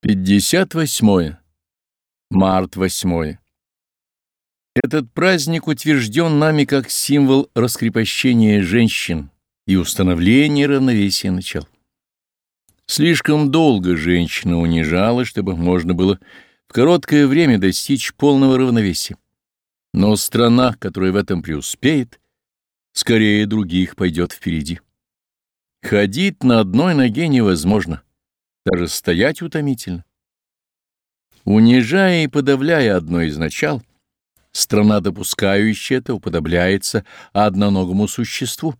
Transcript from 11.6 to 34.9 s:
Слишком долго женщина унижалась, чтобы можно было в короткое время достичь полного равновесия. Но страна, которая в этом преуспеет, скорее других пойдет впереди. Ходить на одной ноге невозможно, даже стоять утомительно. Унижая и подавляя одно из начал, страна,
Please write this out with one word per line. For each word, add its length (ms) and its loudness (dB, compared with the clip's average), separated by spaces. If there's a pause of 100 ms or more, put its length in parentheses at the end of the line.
Слишком 640 0
долго 460 2
женщина 640 0
унижалась, 680 0
чтобы 300 -6
можно 360 0
было 280 0 (480)
в 40 -20
короткое 540 2
время 320 2
достичь 560 -2
полного 440 2
равновесия. 580 -2 (760)
Но 220 2
страна, 600 2
которая 360 -4
в 60 0
этом 260 -2
преуспеет, 800 -4 (720)
скорее 540 2
других 500 -2
пойдет 340 -2
впереди. 480 -8 (1040)
Ходить 640 -2
на 160 2
одной 340 0
ноге 320 0
невозможно, 760 0 (640)
даже 220 -2
стоять 540 -2
утомительно. 640 -6 (1400)
Унижая 800 4
и 20 -2
подавляя 720 0
одно 260 -2
из 160 -4
начал, 440 -4 (680)
страна, 500 2